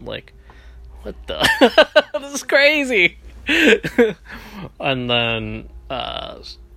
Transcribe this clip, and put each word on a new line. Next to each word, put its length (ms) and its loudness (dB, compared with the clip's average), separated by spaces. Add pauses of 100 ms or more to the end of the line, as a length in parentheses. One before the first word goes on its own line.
I'm 60 -18
like, 260 -14 (720)
"What 120 -14 (120)
the? 120 -8 (760)
<laughs> 80 -8
This 140 -14
is 80 -8
crazy." 760 2 (280)
<laughs> 1300 0
And 300 -4
then, 580 -2 (200)
uh, 540 -10 (340)